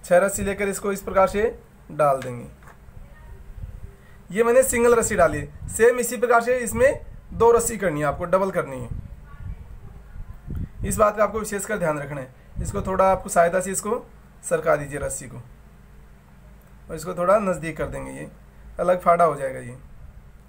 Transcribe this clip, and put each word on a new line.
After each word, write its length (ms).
छः 140
रस्सी 240
लेकर 260
इसको 240
इस 100
प्रकार 260
से 140
डाल 300
देंगे। 240
ये 140
मैंने 200
single 300
रस्सी 220
डाली 220
है, 300
Same 300
इसी 200
प्रकार 240
से 160
इसमें 420
दो 200
रस्सी 240
करनी 240
है 60
आपको, 200
double 260
करनी 260
है। 100
इस 120
बात 200
का 80
आपको 160
विशेषकर 380
ध्यान 200
रखना 220
है। 140
इसको 220
थोड़ा 240
आपको 220
सहायता 320
से 120
इसको 320
सरका 320
दीजिए 220
रस्सी 280
को, 100
और 1600
इसको 180
थोड़ा 260
नज़दीक 360
कर 100
देंगे, 260
ये 180
अलग 200
फाड़ा 240
हो 120
जाएगा। 240
ये, 160